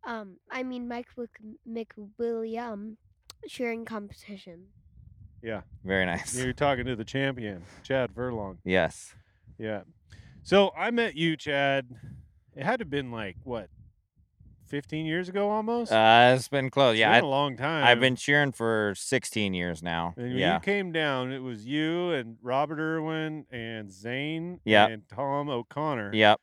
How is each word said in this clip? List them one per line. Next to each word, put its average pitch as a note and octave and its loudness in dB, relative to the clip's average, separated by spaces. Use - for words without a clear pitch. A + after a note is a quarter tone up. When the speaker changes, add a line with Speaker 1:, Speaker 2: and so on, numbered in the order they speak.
Speaker 1:
Um, G#3+ -10
I B3+ -6
mean, B3 -8
Mike A#3+ -10
Mc-, A3+ -12
McWilliam A3+ -6
shearing A#3 -6
competition. G3+ -14
Speaker 2:
Yeah. A2 -8
Speaker 3:
Very F#2+ 0
nice. F2+ -4
Speaker 2:
You're B2+ -4
talking C3+ 0
to B2+ -4
the G#2+ -10
champion, A#2+ -6
Chad C3 -2
Furlong. A2+ -8
Speaker 3:
Yes. F#2 0
Speaker 2:
Yeah. G#2+ -6
So G3 4
I G3 -2
met A#3 -2
you, D#3+ 0
Chad. C#3 0
It C#3 -12
had A3+ -2
to A3+ -8
have D#3 -12
been, C3+ -4
like, G#2 -10
what, A2+ -10
fifteen D#3 -8
years E3+ -4
ago G3+ -2
almost? A3 -4
Speaker 3:
Uh, A#2+ 10
it's C3 -4
been C3 -2
close. C3 4
Speaker 2:
It's A2 2
Speaker 3:
Yeah, G#2+ 6
Speaker 2:
been A#2+ 8
Speaker 3:
I, - -2
Speaker 2:
a - -2
long C3+ 0
time. D3 -2
Speaker 3:
I've A#2+ 8
been B2+ 4
cheering C#3+ 2
for A2 0
sixteen G#2 -2
years F2 -4
now. E2+ -2
Speaker 2:
And A#2+ -8
when B2+ -4
Speaker 3:
Yeah. F2+ 2
Speaker 2:
you - -2
came G3 -2
down, C#3 -2
it C3+ -8
was A#2 -10
you D#3+ -2
and A2+ -6
Robert C#3+ -2
Irwin D#3+ -4
and A2+ -10
Zane D3 -8
Speaker 3:
Yep. G#2+ 8
Speaker 2:
and A2 -12
Tom C#3+ -6
O'Connor. B2 -6
Speaker 3:
Yep. G#2+ 8